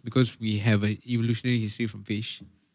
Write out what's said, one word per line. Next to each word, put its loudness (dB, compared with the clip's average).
because 2
we 0
have 4
an 0
evolutionary 0
history -4
from -12
fish, -6